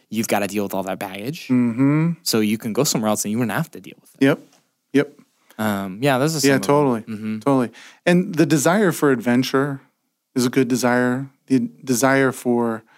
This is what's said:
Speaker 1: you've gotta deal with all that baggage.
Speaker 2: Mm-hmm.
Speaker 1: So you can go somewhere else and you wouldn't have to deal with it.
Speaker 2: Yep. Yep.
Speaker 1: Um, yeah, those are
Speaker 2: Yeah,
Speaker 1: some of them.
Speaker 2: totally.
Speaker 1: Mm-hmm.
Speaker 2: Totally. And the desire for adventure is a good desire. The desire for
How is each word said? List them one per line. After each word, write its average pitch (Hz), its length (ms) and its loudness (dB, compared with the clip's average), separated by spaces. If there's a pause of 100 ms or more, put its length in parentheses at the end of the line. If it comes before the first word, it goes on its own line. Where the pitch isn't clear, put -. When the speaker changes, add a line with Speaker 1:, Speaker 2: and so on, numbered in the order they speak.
(100)
Speaker 1:
you've 107 180 -4
gotta 101 200 0
deal 101 160 -2
with 92 100 -6
all 95 80 -2
that 95 160 -6
baggage. 104 500 -10
Speaker 2:
Mm-hmm. 131 640 2 (140)
Speaker 1:
So 117 160 0
you 107 180 0
can 113 160 -6
go 123 100 0
somewhere 110 240 -2
else 107 160 -2
and 104 80 -6
you 113 60 -4
wouldn't 110 180 -2
have 160 140 -4
to 95 100 -18
deal - 200 -20
with - 160 -20
it. 135 80 2
Speaker 2:
Yep. 147 160 2 (520)
Yep. 143 200 0 (460)
Speaker 1:
Um, 98 440 -4
yeah, 139 160 2
those 156 160 0
are 135 100 -2
Speaker 2:
Yeah, 139 100 4
Speaker 1:
some - 20 4
of - 60 -2
them. - 40 -8
Speaker 2:
totally. 143 360 2
Speaker 1:
Mm-hmm. 110 380 -8
Speaker 2:
Totally. 127 300 0 (360)
And 180 280 2
the 143 120 4
desire 165 460 2
for 147 200 2
adventure 131 680 0 (540)
is 123 120 0
a - 40 -2
good 131 180 2
desire. 123 600 0 (180)
The 131 140 2 (240)
desire 131 480 2
for 120 500 -2 (160)